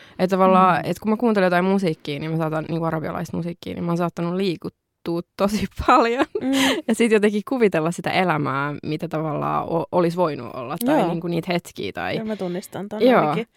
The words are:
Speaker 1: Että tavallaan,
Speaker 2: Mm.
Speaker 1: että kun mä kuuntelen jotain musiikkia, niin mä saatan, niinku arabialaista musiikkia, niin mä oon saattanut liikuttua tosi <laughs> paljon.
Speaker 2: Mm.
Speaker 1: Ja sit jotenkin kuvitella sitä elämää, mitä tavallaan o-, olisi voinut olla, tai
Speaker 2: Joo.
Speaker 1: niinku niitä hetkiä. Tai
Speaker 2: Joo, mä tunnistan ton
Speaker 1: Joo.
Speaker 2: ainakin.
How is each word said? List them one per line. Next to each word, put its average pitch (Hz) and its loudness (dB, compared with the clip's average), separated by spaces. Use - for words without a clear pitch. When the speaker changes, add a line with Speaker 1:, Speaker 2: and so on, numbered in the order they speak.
Speaker 1:
Että 185 2
tavallaan, 185 6
Speaker 2:
Mm. - -2
Speaker 1:
että 175 -4
kun 208 -4
mä 214 2
kuuntelen 214 2
jotain 180 2
musiikkia, 180 0
niin 156 -6
mä 160 -2
saatan, 156 -2
niinku 165 -2
arabialaista 165 -4
musiikkia, 175 -8
niin 175 -8
mä 170 -2
oon 170 0
saattanut 170 -4
liikuttua 185 -4
tosi 202 0
<laughs> - -4
paljon. 262 4
Speaker 2:
Mm. 262 -2
Speaker 1:
Ja 226 2
sit 233 4
jotenkin 208 4
kuvitella 190 2
sitä 175 -6
elämää, 147 0
mitä 151 -6
tavallaan 151 -2
o-, 165 -2
olisi 170 2
voinut 143 -2
olla, 127 -8
tai 285 4
Speaker 2:
Joo. 190 2
Speaker 1:
niinku 170 -4
niitä 170 -4
hetkiä. - -6
Tai 92 -4
Speaker 2:
Joo, 220 -4
mä 220 -4
tunnistan 190 -8
ton 214 -6
Speaker 1:
Joo. 233 6
Speaker 2:
ainakin. 156 0